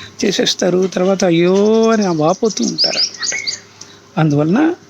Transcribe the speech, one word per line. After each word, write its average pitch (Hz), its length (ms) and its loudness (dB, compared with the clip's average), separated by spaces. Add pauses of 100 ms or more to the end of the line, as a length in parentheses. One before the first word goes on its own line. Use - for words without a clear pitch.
(260)
చేసేస్తారు, 185 680 0
తర్వాత 190 300 0
అయ్యో 196 680 2
అని 214 160 2
ఆ 175 60 0
వాపోతూ 170 540 0
ఉంటారు 165 320 -2
అనమాట. - 420 -6 (800)
అందువలన 160 560 2 (160)